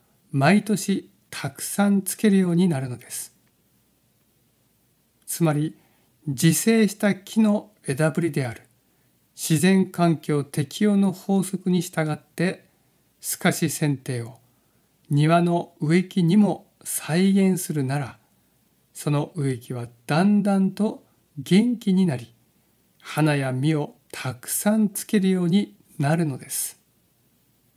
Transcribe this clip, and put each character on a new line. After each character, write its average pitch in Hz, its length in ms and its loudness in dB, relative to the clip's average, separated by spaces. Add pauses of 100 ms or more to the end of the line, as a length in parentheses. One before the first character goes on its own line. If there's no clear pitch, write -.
(320)
毎 160 320 4
年 - 440 -4 (220)
た - 200 -10
く - 120 -16
さ - 260 0
ん 196 140 2
つ - 140 -8
け 220 120 0
る 196 80 4
よ 180 140 2
う 170 60 0
に 185 100 4
な 147 140 0
る 131 80 -6
の 120 80 -10
で - 160 -20
す。 - 200 -14 (1900)
つ - 200 -4
ま 156 80 2
り、 151 240 -4 (500)
自 151 260 2
生 220 360 4
し - 80 -8
た 196 180 0
木 - 240 -6
の 214 320 2 (160)
枝 147 240 0
ぶ 165 120 -2
り 165 100 -2
で 147 120 -2
あ 117 80 -6
る - 100 -18 (720)
自 156 240 0
然 190 280 4
環 170 300 2
境 147 240 -2
適 - 420 -4
応 208 120 2
の 196 160 2
法 190 320 -2
則 185 260 -6
に 180 100 2
従 160 320 -4
っ 147 40 -4
て、 - 560 -8 (520)
透 - 140 -8
か 175 140 0
し 156 180 -4
剪 147 280 -4
定 123 240 -8
を 120 180 -18 (680)
庭 156 340 4
の 175 380 -2
植 165 220 2
木 185 220 -2
に 170 120 4
も 202 300 2 (160)
再 180 480 0
現 190 340 2
す - 80 -6
る 151 120 -2
な 139 160 -4
ら、 117 180 -12 (720)
そ - 200 -4
の 147 240 -2
植 135 220 -4
木 127 160 -12
は 120 120 -8 (220)
だ 156 160 2
ん 208 180 4
だ 196 160 2
ん 190 140 0
と 208 320 -4 (340)
元 208 380 2
気 190 180 -2
に 190 100 4
な 151 120 0
り、 120 180 -16 (640)
花 151 360 0
や 135 160 -2
実 147 240 0
を - 180 -6 (160)
た - 240 -10
く - 140 -16
さ - 280 0
ん 214 120 2
つ - 180 -10
け 214 140 0
る 190 100 2
よ 185 140 0
う 175 40 0
に 196 280 0 (240)
な 147 160 0
る 170 80 0
の 135 120 -4
で - 140 -18
す。 - 300 -10 (960)